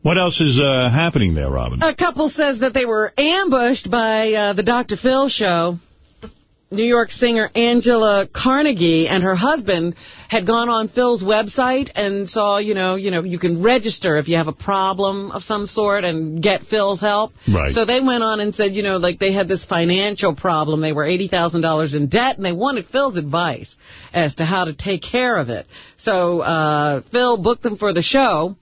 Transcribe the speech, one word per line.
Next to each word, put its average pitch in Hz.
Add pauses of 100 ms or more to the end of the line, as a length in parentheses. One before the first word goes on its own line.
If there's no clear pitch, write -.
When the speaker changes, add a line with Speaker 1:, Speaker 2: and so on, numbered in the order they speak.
Speaker 1:
What 175
else 175
is, 139
uh, 131
happening 123
there, 69
Robin? 64
Speaker 2:
A 320
couple 311
says 285
that 233
they 262
were 214
ambushed 269
by, 220
uh, 208
the 196
Doctor 240
Phil 262
show. 175 (920)
New 208
York 233
singer 226
Angela 226
Carnegie 208
and 180
her 185
husband 190 (320)
had 214
gone 233
on 220
Phil's 240
website 247
and 196
saw, 208
you 208
know, 185
you 196
know, 165
you 175
can 170
register 208
if 147
you 165
have 160
a 147
problem 196
of 196
some 208
sort 202
and 160
get 190
Phil's 202
help. 208 (140)
Speaker 1:
Right. 73
Speaker 2:
So 226
they 247
went 247
on 214
and 208
said, 202
you 202
know, 196
like, 175
they 196
had 190
this 185
financial 185
problem. 156
They 156
were 147
eighty 180
thousand 170
dollars 156
in 147
debt, 240
and 196
they 175
wanted 220
Phil's 262
advice 151 (400)
as 160
to 165
how 180
to 160
take 185
care 247
of 135
it. 104 (320)
So, 175
uh, 151 (100)
Phil 240
booked 214
them 214
for 202
the 170
show 190